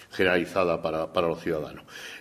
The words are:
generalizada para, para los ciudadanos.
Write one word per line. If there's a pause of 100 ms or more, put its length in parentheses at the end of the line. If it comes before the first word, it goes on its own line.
(100)
generalizada
para,
para
los
ciudadanos. (360)